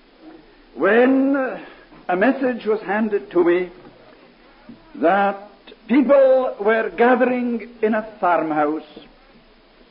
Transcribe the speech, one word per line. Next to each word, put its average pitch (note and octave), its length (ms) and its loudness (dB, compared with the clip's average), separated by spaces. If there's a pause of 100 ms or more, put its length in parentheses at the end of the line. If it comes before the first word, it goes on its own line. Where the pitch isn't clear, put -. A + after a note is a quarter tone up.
(760)
when, B3+ 600 2
uh, A#3 240 -4 (480)
a F3+ 80 -2
message B3+ 500 -2
was G#3+ 160 -2
handed G3+ 500 -4
to F3 120 2
me F3 280 0 (1200)
that G3+ 540 -2 (380)
people C4 720 4
were G#3+ 320 0
gathering B3 880 0
in A3 140 0
a G#3+ 80 -4 (160)
farmhouse, D#3+ 800 -2 (920)